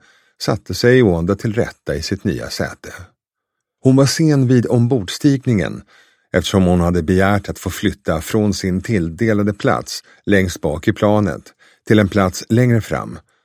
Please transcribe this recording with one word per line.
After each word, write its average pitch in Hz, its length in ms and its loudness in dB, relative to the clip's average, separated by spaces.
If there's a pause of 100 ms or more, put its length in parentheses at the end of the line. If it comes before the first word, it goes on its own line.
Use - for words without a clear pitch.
(400)
satte - 340 -6
sig 127 280 4
Wanda 87 340 2
till 107 180 -6
rätta - 400 -6
i 76 80 -6
sitt - 220 -6
nya 64 260 -4
säte. - 440 -10 (840)
Hon 131 160 4
var 135 100 6
sen 143 400 2
vid 123 200 2
ombordstigningen, 117 1160 0 (500)
eftersom 92 320 2
hon 90 160 4
hade 87 220 2
begärt 95 460 2
att - 100 -8
få 95 120 -8
flytta 92 500 -4
från 104 340 -2
sin 92 260 -4
tilldelade 104 760 -2
plats - 500 -4 (200)
längst 95 360 0
bak 76 280 -4
i 107 40 4
planet 104 600 0 (340)
till 107 120 4
en 104 100 4
plats 95 400 -2
längre 117 320 2
fram, 58 380 -8 (260)